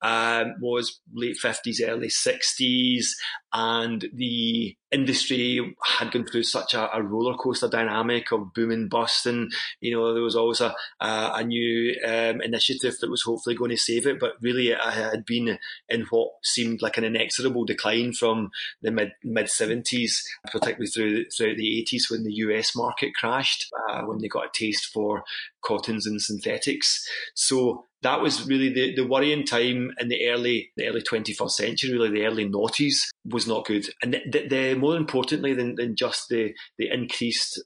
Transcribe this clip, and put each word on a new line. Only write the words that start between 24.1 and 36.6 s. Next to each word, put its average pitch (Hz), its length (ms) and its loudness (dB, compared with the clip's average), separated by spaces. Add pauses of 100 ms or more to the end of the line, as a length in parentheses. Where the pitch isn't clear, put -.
they 107 80 -4
got - 180 -2
a - 80 -10
taste 110 320 -2
for 104 380 -2 (420)
cottons 107 400 -2
and 107 160 -2
synthetics. - 840 0 (300)
So 127 480 2 (200)
that 139 180 2
was - 260 0
really 135 220 4
the, 127 260 0
the 127 120 2
worrying 143 360 2
time 123 560 0
in 120 80 -4
the 120 220 0
early, 120 480 0
the - 100 -2
early 110 140 -2
twenty-first 107 560 -2
century, 113 340 0
really 117 200 2
the 104 140 2
early 110 220 0
noughties 113 600 2 (160)
was 117 220 -2
not 110 180 0
good. 104 220 0 (160)
And 120 100 0
the, - 160 0
the, 139 180 0
the, 131 280 2
more 143 200 4
importantly 139 580 0
than, 123 220 0
than 117 200 -2
just - 340 -2
the, 110 240 0 (240)